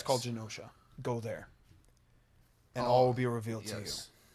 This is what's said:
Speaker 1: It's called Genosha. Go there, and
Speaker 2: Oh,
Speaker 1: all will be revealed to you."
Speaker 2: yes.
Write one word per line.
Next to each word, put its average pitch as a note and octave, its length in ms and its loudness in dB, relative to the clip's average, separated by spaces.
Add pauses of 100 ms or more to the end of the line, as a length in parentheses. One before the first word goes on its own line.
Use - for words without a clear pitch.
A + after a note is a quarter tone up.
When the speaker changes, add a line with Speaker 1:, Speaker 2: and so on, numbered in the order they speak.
Speaker 1:
It's - 20 -10
called B2+ 200 2
Genosha. A2+ 480 -8 (320)
Go A#2+ 180 -2
there, G#2+ 280 -8 (1300)
and B2+ 120 -2
Speaker 2:
Oh, B2 40 2
Speaker 1:
all B2+ 160 8
will B2+ 80 6
be B2 120 0
revealed A2+ 400 -4
to G#2+ 100 -6
you." G#2+ 40 -6
Speaker 2:
yes. - 280 -8 (260)